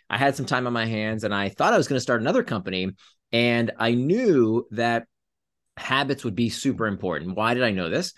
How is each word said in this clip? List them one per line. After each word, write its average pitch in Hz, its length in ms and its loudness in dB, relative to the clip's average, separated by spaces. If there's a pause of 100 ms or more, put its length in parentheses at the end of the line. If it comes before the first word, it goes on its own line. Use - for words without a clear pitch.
I 104 80 -2
had 139 180 2
some 131 120 -6
time 127 200 0
on 120 60 -2
my 113 140 0
hands 110 380 -2
and 101 100 0
I 101 160 0
thought 196 240 0
I - 20 6
was 156 120 2
gonna 131 120 0
start 120 220 0
another 226 220 0
company. 95 480 -4 (400)
And 117 460 2
I 117 140 2
knew 131 800 4
that 117 360 -2 (720)
habits 135 480 -2
would 107 120 -4
be 117 120 2
super 113 380 -2
important. 90 500 -4
Why 110 160 0
did 123 120 0
I 110 80 2
know 87 180 -2
this? 160 280 -4